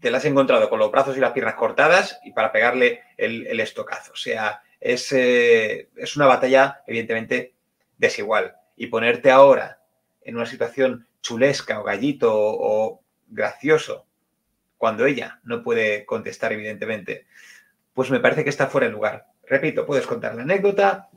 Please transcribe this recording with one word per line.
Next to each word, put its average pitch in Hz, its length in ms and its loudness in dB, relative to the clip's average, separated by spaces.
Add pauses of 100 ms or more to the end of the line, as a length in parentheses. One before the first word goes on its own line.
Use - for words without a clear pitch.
te 120 100 -2
la 123 60 -2
has 135 80 -2
encontrado 131 440 4
con 113 100 -2
los 107 120 2
brazos 135 240 0
y 135 60 -2
las 120 100 2
piernas 117 240 -4
cortadas 160 720 2
y 98 80 -20
para 110 180 0
pegarle 120 480 2 (160)
el, 113 320 -6
el 117 140 -4
estocazo. - 500 -10
O - 60 -18
sea, 110 440 -6 (200)
es, 123 320 -4
eh, 120 840 2
es - 220 -10
una 147 80 4
batalla, 131 600 4
evidentemente, 117 680 -6 (440)
desigual. 104 580 -2 (200)
Y 113 120 -12
ponerte 117 440 2
ahora 135 480 6 (420)
en 117 140 -14
una 117 100 -6
situación 120 600 -4 (140)
chulesca 120 580 -2
o 104 60 -10
gallito 113 500 0
o, 107 520 0
o - 160 -12 (240)
gracioso, 117 800 -2 (720)
cuando 113 280 0
ella 135 400 -2
no 117 180 -8
puede 110 420 -2
contestar, 113 460 -6
evidentemente, 107 760 -8 (640)
pues 127 180 -2
me 127 80 0
parece 147 240 0
que - 60 -2
está 143 180 -2
fuera 127 200 0
de 110 60 -4
lugar. 107 340 -6 (200)
Repito, 139 380 -2
puedes 135 200 -2
contar 113 300 -6
la 117 60 -12
anécdota, 196 760 0